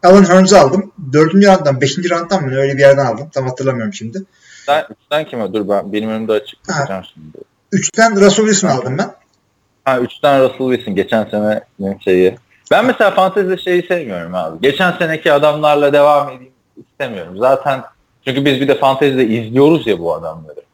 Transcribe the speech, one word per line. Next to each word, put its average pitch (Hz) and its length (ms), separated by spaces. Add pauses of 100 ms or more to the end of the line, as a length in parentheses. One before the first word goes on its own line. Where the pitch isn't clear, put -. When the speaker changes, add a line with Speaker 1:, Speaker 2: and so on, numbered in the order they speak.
Speaker 1:
Alan 190 240
Hearns'ı 190 320
aldım. 156 320 (200)
Dördüncü 160 340
round'dan, 151 340
beşinci 175 300
round'dan 170 340
mı? 131 120
Öyle 139 180
bir 135 60
yerden 139 260
aldım. 120 260
Tam 131 140
hatırlamıyorum 127 460
şimdi. 113 300 (440)
Speaker 2:
Sen, 147 180 (160)
üçten 156 240
kime? 110 280
Dur 104 160
ben, 98 240
benim 107 180
önümde 110 220
açık. - 260 (100)
Speaker 1:
Ha. 165 100
Speaker 2:
Bakacağım 98 260 (100)
şimdi. 78 220 (360)
Speaker 1:
Üçten 208 440
Russell 202 280
Wilson 202 240
Speaker 2:
Ha. 139 60
Speaker 1:
aldım 127 240
ben. 226 160 (680)
Speaker 2:
Ha, 131 160
üçten 135 420
Russell 127 280
Wilson. 113 240
Geçen 101 300
senenin 104 760
şeyi. 92 400 (320)
Ben 202 160
mesela 226 240
fantezide 190 480
şeyi 180 240
sevmiyorum 98 520
abi. 82 260
Geçen 139 380
seneki 160 340
adamlarla 147 600
devam 143 360
edeyim 131 240 (380)
istemiyorum. 95 480
Zaten 131 440 (420)
çünkü 135 200
biz 135 160
bir 139 80
de 135 100
fantezide 131 480
izliyoruz 120 600
ya 101 120
bu 85 160
adamları. 80 460 (140)